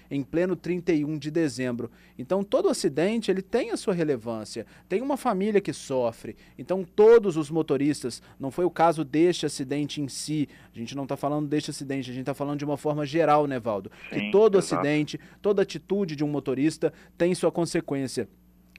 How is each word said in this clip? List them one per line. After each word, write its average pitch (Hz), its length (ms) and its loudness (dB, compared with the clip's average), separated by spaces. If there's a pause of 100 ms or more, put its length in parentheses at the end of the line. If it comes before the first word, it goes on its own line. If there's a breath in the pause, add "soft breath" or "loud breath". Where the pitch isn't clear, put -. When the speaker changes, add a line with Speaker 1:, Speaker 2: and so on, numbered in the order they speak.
(100)
Speaker 1:
em 139 100 -2
pleno 170 360 0
trinta 175 360 -2
e 151 120 2
um 156 120 -4
de 147 140 -8
dezembro. 127 580 -2 (300 soft breath)
Então, 180 240 -2
todo 294 260 2
acidente, 202 640 0
ele 190 100 0
tem 254 300 -2
a 392 60 -4
sua - 180 -2
relevância. 117 720 -4 (220 soft breath)
Tem 196 120 0
uma 269 160 -2
família 202 440 2
que 160 120 -6
sofre. 120 600 -4 (240 soft breath)
Então, 185 240 -4
todos 208 540 6
os 151 160 -4
motoristas, 147 680 0 (160 soft breath)
não 135 140 -8
foi 175 140 -2
o 170 60 2
caso 160 340 2
deste 160 420 2
acidente 143 540 -6
em 139 80 -4
si, 147 400 -4 (260 soft breath)
a - 20 -18
gente 117 200 -10
não 135 100 -8
tá 139 100 -6
falando 147 300 -2
deste 147 240 -2
acidente, 135 400 -6
a 123 40 -8
gente 127 120 -8
tá 139 80 -4
falando 143 240 -6
de 147 60 -8
uma 143 120 -2
forma 147 300 -2
geral, 147 400 4
né, 131 140 -4
Valdo? 104 280 -4 (200 loud breath)
Que - 100 -4
Speaker 2:
Sim, 208 140 -2
Speaker 1:
todo 202 260 6
Speaker 2:
exato. 175 160 -2
Speaker 1:
acidente, 151 460 0 (200 loud breath)
toda 202 220 2
atitude 180 540 -2
de 147 80 0
um 147 40 0
motorista 143 640 0 (240 soft breath)
tem 175 160 2
sua 170 200 0
consequência. 139 760 -2 (500)